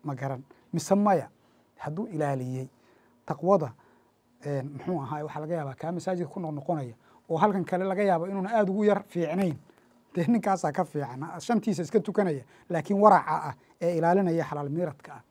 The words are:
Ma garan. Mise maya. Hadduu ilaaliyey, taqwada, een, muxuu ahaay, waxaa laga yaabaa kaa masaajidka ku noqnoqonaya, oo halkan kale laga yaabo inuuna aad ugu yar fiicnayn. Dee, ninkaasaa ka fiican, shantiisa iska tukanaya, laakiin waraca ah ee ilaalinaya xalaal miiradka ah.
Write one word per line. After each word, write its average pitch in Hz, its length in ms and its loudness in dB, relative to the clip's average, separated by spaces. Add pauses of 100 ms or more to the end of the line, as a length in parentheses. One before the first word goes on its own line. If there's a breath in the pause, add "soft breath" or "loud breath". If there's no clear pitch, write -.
Ma 147 120 -6
garan. 135 280 -6 (300 soft breath)
Mise 175 220 2
maya. 196 340 4 (480 soft breath)
Hadduu 165 300 -6
ilaaliyey, 131 600 -4 (580 soft breath)
taqwada, 156 460 0 (760 soft breath)
een, 143 280 -4
muxuu 156 280 -4
ahaay, 147 220 -8
waxaa 151 180 -10
laga 156 140 -4
yaabaa 139 200 -6
kaa 165 160 -6
masaajidka 175 420 -4
ku 196 60 -8
noqnoqonaya, 143 540 -4 (360 soft breath)
oo 165 80 0
halkan 190 280 4
kale 185 200 0
laga 190 180 0
yaabo 180 240 2
inuuna 196 260 -4
aad 214 160 4
ugu 202 140 0
yar 202 240 4
fiicnayn. 170 480 0 (600 soft breath)
Dee, 170 120 0
ninkaasaa 190 440 2
ka 180 140 0
fiican, 135 380 -6 (160)
shantiisa 208 440 0
iska 196 160 2
tukanaya, 175 440 0 (260 soft breath)
laakiin 180 300 0
waraca 202 320 8 (180)
ah - 40 -10 (280 soft breath)
ee 175 160 0
ilaalinaya 170 460 2
xalaal 143 260 -6
miiradka 156 440 -6
ah. - 180 -18